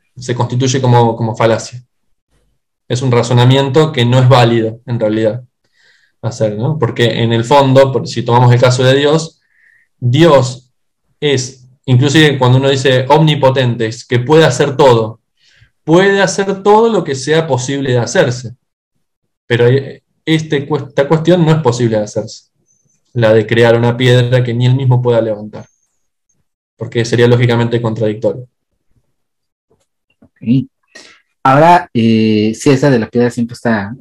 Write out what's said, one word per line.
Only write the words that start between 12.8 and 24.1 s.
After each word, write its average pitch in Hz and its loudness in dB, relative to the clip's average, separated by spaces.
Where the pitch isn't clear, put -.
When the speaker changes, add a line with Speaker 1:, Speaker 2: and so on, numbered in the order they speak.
Speaker 1:
omnipotente, 131 0
es - -12
que 123 -2
puede 151 2
hacer 139 -2
todo, 113 2
puede 196 2
hacer 190 -4
todo 214 2
lo 185 -2
que 147 -6
sea 156 -2
posible 135 -4
de 120 0
hacerse, 123 -4
pero 120 0
este, 156 -2
esta 139 -4
cuestión 165 2
no 156 2
es 156 2
posible 120 -2
de 107 -2
hacerse, - -10
la 113 2
de 107 2
crear 117 2
una 120 0
piedra 123 2